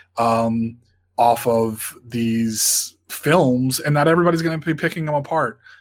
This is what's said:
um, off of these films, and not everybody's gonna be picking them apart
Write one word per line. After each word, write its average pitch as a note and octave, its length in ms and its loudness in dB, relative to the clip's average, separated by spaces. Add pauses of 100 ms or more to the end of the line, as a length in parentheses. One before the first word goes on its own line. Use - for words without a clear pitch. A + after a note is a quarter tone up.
(160)
um, A2+ 600 0 (380)
off A#2 300 2
of A2+ 580 -2
these A2+ 920 -2 (120)
films, C3 680 0
and D3 160 -2
not D3 140 4
everybody's E3+ 340 2
gonna D#3+ 160 -4
be D#3 160 -2
picking D#3+ 300 -4
them D3+ 100 -4
apart C#3+ 460 -2 (200)